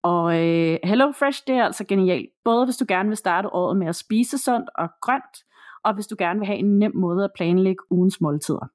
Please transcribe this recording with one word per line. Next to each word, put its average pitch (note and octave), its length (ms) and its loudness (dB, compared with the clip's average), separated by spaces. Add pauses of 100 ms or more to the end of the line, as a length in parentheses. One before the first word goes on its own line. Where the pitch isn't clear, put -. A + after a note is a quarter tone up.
Og, F3 220 0 (200)
øh, E3 380 2
HelloFresh, C4+ 640 0
det C4 80 0
er A#3 100 2
altså - 180 -6
genialt. F#3 460 0 (160)
Både A#3 200 4
hvis B3 120 -4
du B3 100 -2
gerne F#3+ 220 0
vil G#3+ 80 -2
starte F#3 360 -2
året F3+ 240 -2
med F3 100 0
at E3 80 -4
spise B3 420 -2
sundt B3+ 380 -2
og E3 140 -4 (120)
grønt, C4 340 -4 (480)
og G#3+ 100 0
hvis G3+ 140 -8
du A3 120 -12
gerne F#3+ 200 -2
vil G3+ 80 -4
have G#3 120 -4
en G3+ 200 4
nem G#3 160 2
måde F3+ 280 0
at G3 120 -4
planlægge F#3 560 0
ugens F3+ 300 2
måltider. D3 540 -2